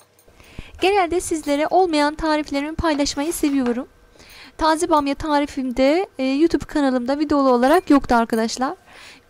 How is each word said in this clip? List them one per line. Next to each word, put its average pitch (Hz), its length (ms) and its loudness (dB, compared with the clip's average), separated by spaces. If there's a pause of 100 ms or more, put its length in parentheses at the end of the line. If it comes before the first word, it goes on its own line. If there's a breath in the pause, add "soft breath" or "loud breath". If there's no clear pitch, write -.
(800 loud breath)
Genelde 359 400 0
sizlere 294 460 -2
olmayan 311 480 2
tariflerimi 302 600 -4
paylaşmayı 294 580 -2
seviyorum. 262 540 -2 (680 loud breath)
Taze 320 320 0
bamya 285 260 2
tarifimde, 285 920 0 (100)
e, 262 60 -4
YouTube 285 420 0
kanalımda 269 540 -2
videolu 285 300 2
olarak 262 400 2
yoktu 269 260 4
arkadaşlar. 233 600 -2 (540 loud breath)